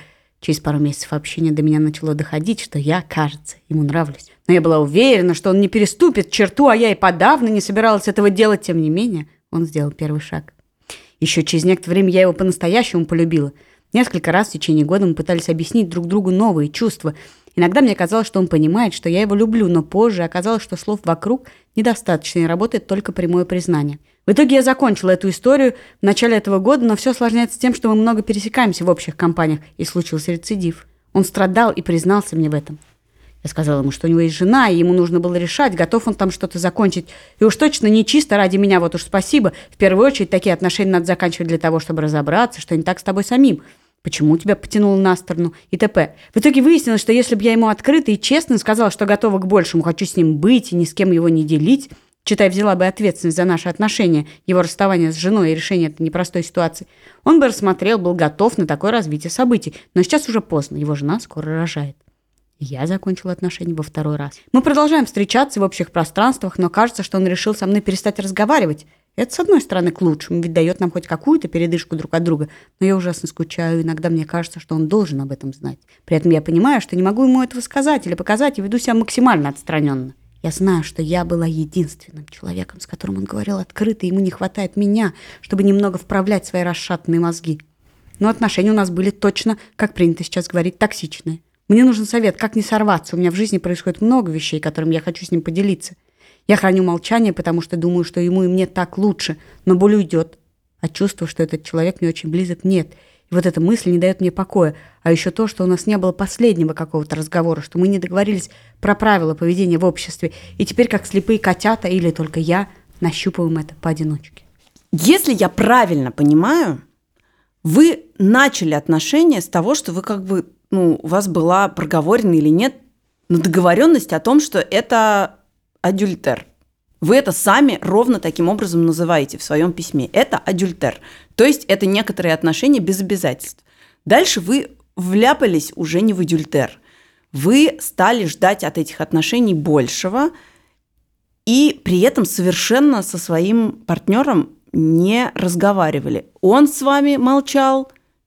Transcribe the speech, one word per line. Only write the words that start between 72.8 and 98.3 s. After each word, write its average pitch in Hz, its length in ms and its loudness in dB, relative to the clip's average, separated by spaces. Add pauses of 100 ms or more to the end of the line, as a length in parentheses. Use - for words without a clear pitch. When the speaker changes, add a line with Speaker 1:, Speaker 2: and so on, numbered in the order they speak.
Speaker 1:
я 196 80 2
ужасно 175 320 -4
скучаю, 165 540 -4
иногда 160 280 -4
мне 160 140 0
кажется, 165 380 -8
что - 140 -8
он 156 120 0
должен 165 320 0
об 139 140 -8
этом 135 200 -10
знать. 135 240 -12 (280)
При 165 100 -2
этом 165 160 2
я 156 100 4
понимаю, 208 380 2
что - 160 -8
не 180 80 0
могу 214 220 0
ему 254 180 4
этого 247 160 -8
сказать 277 480 -2
или 175 60 -4
показать, 220 440 -2
и 208 40 -4
веду 202 160 -4
себя 240 160 -2
максимально 226 560 2
отстранённо. 143 640 -4 (280)
Я 160 100 -4
знаю, 180 340 0
что - 160 -10
я 170 240 -2
была 170 200 -2
единственным 156 800 -6
человеком, - 520 -12
с - 80 -18
которым 190 300 -10
он 196 80 -6
говорил 202 320 -6
открыто, 214 480 -4
ему 190 160 0
не 185 100 -2
хватает 190 460 -8
меня, 202 360 0 (280)
чтобы 196 220 -2
немного 196 340 2
вправлять 196 480 -2
свои 180 180 -4
расшатанные 170 560 -4
мозги. 165 400 -4 (600)
Но 208 100 0
отношения 214 420 0
у 214 40 2
нас 196 140 0
были 185 200 -2
точно, 208 480 -2 (180)
как 214 200 -2
принято 170 280 0
сейчас - 240 -6
говорить, 175 300 -4
токсичные. 165 640 -6 (260)
Мне 226 160 6
нужен 220 220 4
совет, 226 320 0
как 214 180 -6
не 220 60 0
сорваться. 208 560 -2
У - 20 -2
меня 180 120 2
в 175 40 -8
жизни 202 220 -2
происходит - 420 -6
много 220 320 0
вещей, 156 300 -6
которыми 160 320 -2
я 160 80 -2
хочу 175 240 -10
с - 60 -10
ним 170 100 0
поделиться. 180 540 -4 (520)
Я 208 80 4
храню 190 280 2
молчание, 185 480 0
потому 170 300 -4
что 170 160 -8
думаю, 175 260 0
что 170 160 -6
ему 180 240 0